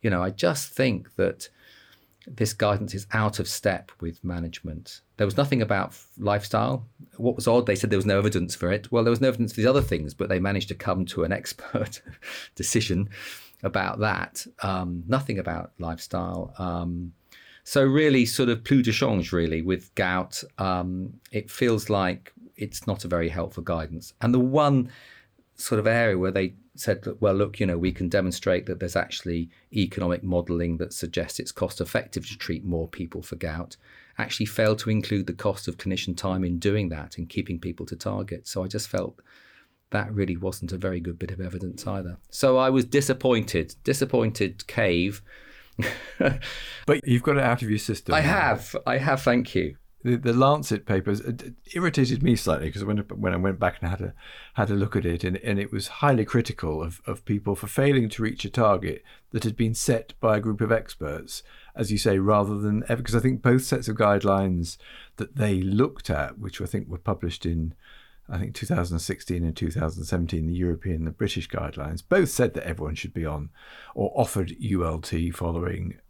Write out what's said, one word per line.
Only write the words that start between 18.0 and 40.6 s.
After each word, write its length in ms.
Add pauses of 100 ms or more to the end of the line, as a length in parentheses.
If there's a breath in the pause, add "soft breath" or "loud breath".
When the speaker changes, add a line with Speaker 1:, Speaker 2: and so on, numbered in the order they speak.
Speaker 1:
sort 260
of 120
plus 200
de 100
change, 400
really, 300
with 320
gout. 500 (140)
Um, 560 (180)
it 180
feels 400
like 420 (240)
it's 300
not 180
a 40
very 220
helpful 320
guidance. 580
And 120
the 60
one 520 (680 loud breath)
sort 220
of 80
area 300
where 140
they 240 (220)
said 260
that, 180
"Well, 140
look, 240
you 80
know, 100
we 140
can 180
demonstrate 580
that 120
there's 160
actually 560 (220 soft breath)
economic 500
modelling 540
that 160
suggests 480
it's 100
cost 300
effective 480
to 100
treat 260
more 240
people 320
for 140
gout," 420 (400 loud breath)
actually 300
failed 320
to 120
include 360
the 60
cost 360
of 80
clinician 400
time 280
in 140
doing 300
that 300
and 100
keeping 300
people 260
to 120
target. 500
So 180
I 40
just 200
felt 320 (680 soft breath)
that 240
really 220
wasn't 360